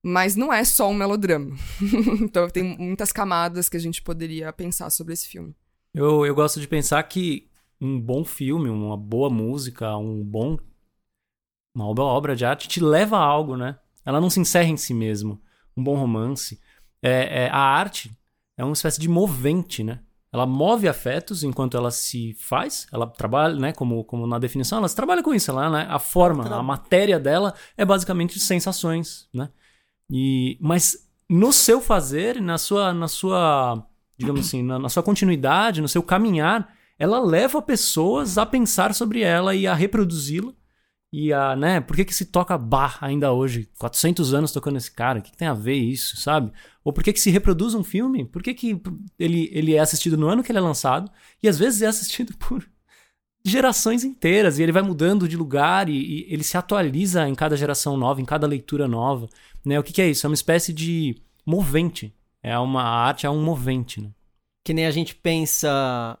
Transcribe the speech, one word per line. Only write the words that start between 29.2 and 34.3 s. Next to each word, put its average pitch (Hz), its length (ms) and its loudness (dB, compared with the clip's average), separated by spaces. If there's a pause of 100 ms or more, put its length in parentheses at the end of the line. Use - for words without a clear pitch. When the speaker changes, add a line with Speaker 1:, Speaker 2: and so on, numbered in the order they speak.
Speaker 2:
né? 135 180 -6 (640)
E, 131 480 0
mas 165 480 0 (200)
no 196 240 6
seu 247 280 6
fazer, 190 600 0
na 175 180 -2
sua, 202 340 0
na 170 160 -2
sua, 147 760 0 (340)
digamos 139 280 -2